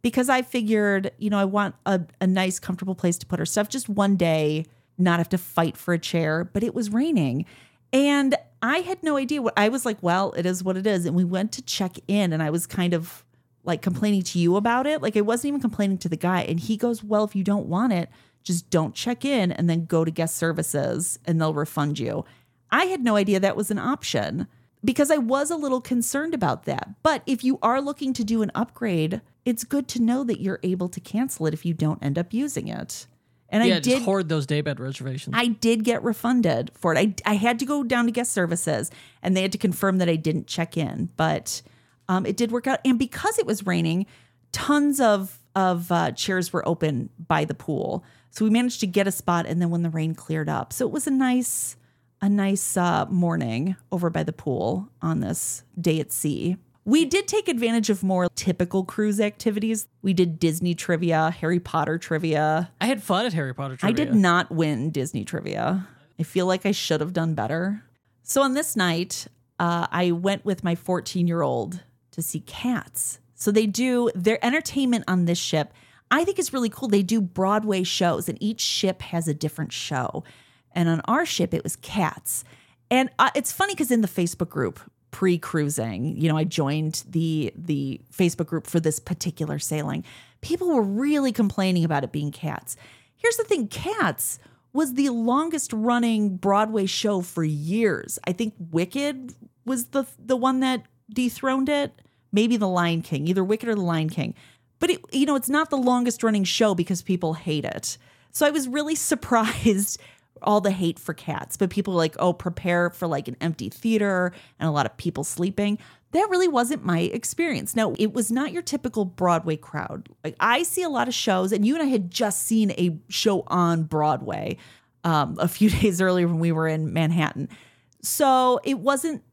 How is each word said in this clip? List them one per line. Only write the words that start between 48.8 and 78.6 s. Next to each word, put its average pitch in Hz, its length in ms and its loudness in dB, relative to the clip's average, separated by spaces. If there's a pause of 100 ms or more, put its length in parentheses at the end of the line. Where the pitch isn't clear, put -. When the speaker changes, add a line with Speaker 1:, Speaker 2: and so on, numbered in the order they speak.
Speaker 1:
to 208 60 0
get 190 200 2
a 196 40 0
spot, 185 340 0
and 175 160 -2
then 175 80 2
when 170 140 0
the 165 80 0
rain 160 240 -2
cleared 156 340 -4
up. - 240 -4
So - 140 -2
it - 40 -2
was - 140 -4
a 294 60 0
nice, 254 640 0 (480)
a 196 60 2
nice, 202 460 0
uh, 175 340 2
morning 165 640 0 (160)
over 170 180 -2
by 165 140 -2
the 175 100 -4
pool 151 560 -4 (140)
on 160 160 0
this - 440 -6 (160)
day 160 200 0
at - 120 -6
sea. 151 460 -2 (280)
We 294 200 4
did 381 240 0
take 415 180 0
advantage 233 420 0
of 196 140 2
more 185 320 2
typical 185 480 0
cruise 214 380 0
activities. 214 680 -2 (140)
We 196 120 0
did 175 240 4
Disney 170 380 2
trivia, 165 540 0 (100)
Harry 170 220 0
Potter 160 360 -2
trivia. 160 760 0 (100)
Speaker 2:
I 208 60 2
had 240 140 0
fun 202 240 0
at 240 60 -2
Harry 139 240 -4
Potter 135 200 -8
Speaker 1:
I 202 180 0
Speaker 2:
trivia. 294 140 2
Speaker 1:
did 254 80 2
not 180 360 4
win 156 380 2
Disney 131 340 -4
trivia. - 640 -4 (320)
I 165 40 0
feel 180 220 0
like 185 200 0
I 202 60 2
should 160 280 0
have 165 140 -4
done 165 220 0
better. 165 480 -4 (400)
So - 180 2
on 262 120 4
this 302 220 -2
night, 180 520 -2 (320)
uh, 170 320 0
I 180 200 2
went 196 320 0
with 196 200 -2
my 170 120 2
fourteen-year-old 170 1080 -2 (280)
to 170 100 -8
see - 200 -6
Cats. - 800 -6 (140)
So - 160 -2
they 214 160 4
do, 240 480 2
their 214 320 2
entertainment 262 640 2
on 185 160 4
this 170 140 2
ship, - 340 -2 (400)
I 311 140 4
think 392 120 0
is 339 140 -2
really 247 180 0
cool. 220 200 -6
They 202 120 6
do 220 200 2
Broadway 190 640 0
shows, - 440 0
and - 160 -6
each 220 180 -2